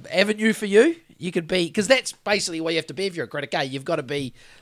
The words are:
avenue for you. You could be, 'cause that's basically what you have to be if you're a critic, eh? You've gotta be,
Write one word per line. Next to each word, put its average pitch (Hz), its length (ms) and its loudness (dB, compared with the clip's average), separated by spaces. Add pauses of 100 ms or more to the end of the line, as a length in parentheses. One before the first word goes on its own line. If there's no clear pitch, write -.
(120)
avenue 214 420 2
for 214 140 -6
you. 240 280 6 (220)
You 175 140 -6
could 170 160 -2
be, 180 220 2
'cause 208 180 0
that's 254 240 4
basically 190 500 -2
what 165 120 -2
you 165 40 0
have 156 100 -2
to - 60 -10
be 190 140 -4
if 180 80 -8
you're 143 100 -4
a 104 40 -10
critic, 139 260 -8
eh? 156 80 0
You've 135 220 -8
gotta 156 180 -2
be, 135 300 -6 (280)